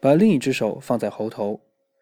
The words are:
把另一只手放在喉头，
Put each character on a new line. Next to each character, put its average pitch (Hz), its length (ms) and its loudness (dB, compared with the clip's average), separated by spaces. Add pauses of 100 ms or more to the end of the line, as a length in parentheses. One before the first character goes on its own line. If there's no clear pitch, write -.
把 135 140 4
另 208 160 4
一 160 80 4
只 131 140 -2
手 113 260 -2
放 123 200 -4
在 107 100 -6
喉 110 220 -8
头， 107 300 -8 (420)